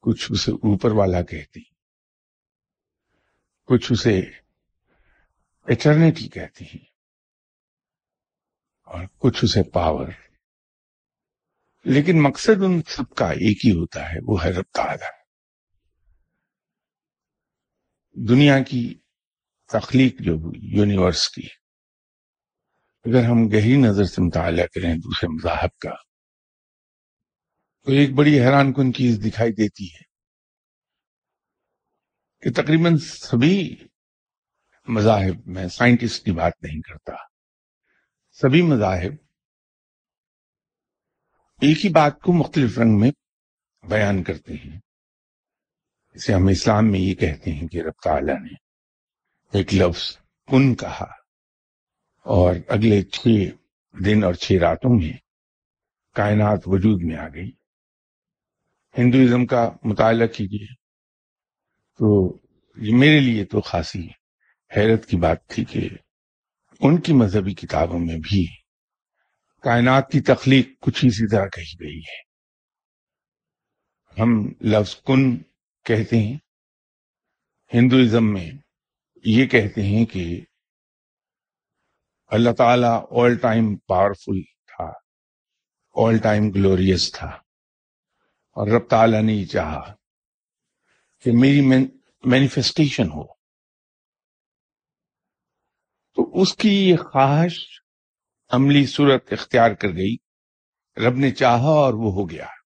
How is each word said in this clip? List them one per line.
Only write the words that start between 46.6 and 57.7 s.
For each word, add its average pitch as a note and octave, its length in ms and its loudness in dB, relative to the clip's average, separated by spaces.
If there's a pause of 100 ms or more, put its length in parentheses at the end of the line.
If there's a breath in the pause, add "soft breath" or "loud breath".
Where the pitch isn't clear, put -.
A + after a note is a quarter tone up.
میں F#2+ 100 0
یہ F#2+ 140 -2
کہتے E2 360 -6
ہیں D#2+ 180 -10
کہ E2+ 100 -10
رب D#2 240 -12
تعالیٰ D2 320 -2
نے - 200 -14 (1040)
ایک G2 160 -4
لفظ F2+ 440 -2 (280)
کن C3 280 2
کہا - 320 -12 (1160)
اور F2+ 320 2 (140)
اگلے G#2 340 2
چھ G#2 480 0 (540)
دن G#2+ 200 2
اور F2+ 100 0
چھ - 180 -4
راتوں F#2 480 2
میں D#2 120 -4 (1040)
کائنات G#2 520 0
وجود F#2+ 360 0
میں D#2+ 140 -6
آ D2+ 120 -14
گئی۔ E2 220 -14 (1500)